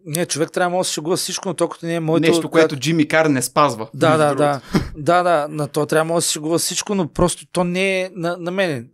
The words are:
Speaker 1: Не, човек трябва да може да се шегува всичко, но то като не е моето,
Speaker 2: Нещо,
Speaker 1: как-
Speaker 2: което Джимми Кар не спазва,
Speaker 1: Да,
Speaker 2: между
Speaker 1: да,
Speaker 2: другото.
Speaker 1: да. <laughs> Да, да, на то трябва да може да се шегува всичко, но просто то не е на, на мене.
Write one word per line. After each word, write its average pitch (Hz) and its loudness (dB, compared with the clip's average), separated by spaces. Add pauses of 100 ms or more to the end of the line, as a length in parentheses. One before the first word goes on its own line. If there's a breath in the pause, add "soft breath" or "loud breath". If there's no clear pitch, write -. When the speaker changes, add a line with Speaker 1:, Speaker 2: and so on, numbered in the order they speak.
Speaker 1:
Не, 170 -2
човек 156 -2
трябва 180 0
да 175 -2
може 185 0
да 180 -2
се - -6
шегува 160 -2
всичко, - -6
но 170 -2
то 165 0
като 170 -12
не 165 -4
е 170 -4
моето, 160 2
Speaker 2:
Нещо, 165 4
Speaker 1:
как- 151 -6
Speaker 2:
което 160 4
Джимми 151 2
Кар 156 4
не 135 2
спазва, 120 0
Speaker 1:
Да, 151 2
Speaker 2:
между 156 4
Speaker 1:
да, 151 4
Speaker 2:
другото. 143 0
Speaker 1:
да. - 0
<laughs> - -12
Да, 170 2
да, 160 2
на 151 -4
то 147 -2
трябва 156 2
да 160 -4
може 165 0
да 165 2
се - -2
шегува 156 -2
всичко, - -4
но 185 0
просто - -2
то 175 -4
не 185 -2
е 185 -6
на, 175 -6
на 175 -8
мене. 170 -2